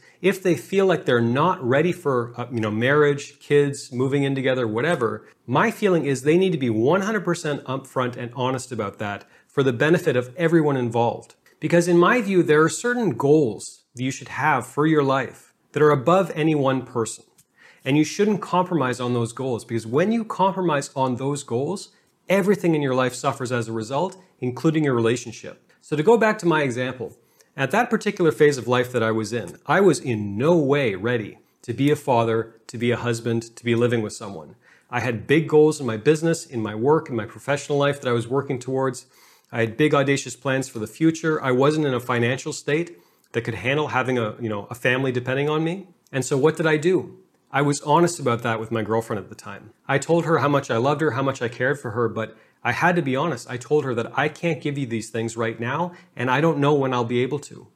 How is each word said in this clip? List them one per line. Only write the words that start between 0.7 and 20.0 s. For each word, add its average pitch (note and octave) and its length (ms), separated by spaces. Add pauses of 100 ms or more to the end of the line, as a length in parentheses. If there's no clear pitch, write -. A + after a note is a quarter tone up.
like F3 180
they're B2 160
not C3+ 460
ready D#3 260
for, A#2+ 440
uh, B2 140
you A#2 100
know, G#2+ 120
marriage, C#3+ 640
kids, C#3+ 540
moving C3+ 320
in C#3 100
together, B2+ 320
whatever, A2+ 600 (200)
my E3+ 240
feeling F3 360
is C3 160
they D3+ 140
need F#3 160
to D#3+ 60
be B2+ 120
one C3+ 320
hundred G#3 220
percent D#3 400
upfront C3 520
and A#2+ 180
honest B2+ 380
about G#2 260
that G2+ 260 (220)
for - 160
the C3 100
benefit D3 440
of B2 200
everyone D#3 400
involved. A#2 600 (240)
Because E3+ 260
in F3 120
my G#3+ 220
view, F#3+ 220
there D3+ 200
are D#3+ 60
certain A#3+ 420
goals C#3 760 (100)
that B2 80
you C3 80
should - 180
have C3 380
for D3 200
your D3+ 180
life C3+ 480 (200)
that D3 100
are D3+ 80
above E3+ 440
any D#3 200
one C3 280
person. - 420 (600)
And C3+ 120
you D3+ 80
shouldn't G3+ 380
compromise D#3+ 560
on B2 160
those A#2 180
goals, B2+ 320
because A2+ 220
when D#3 240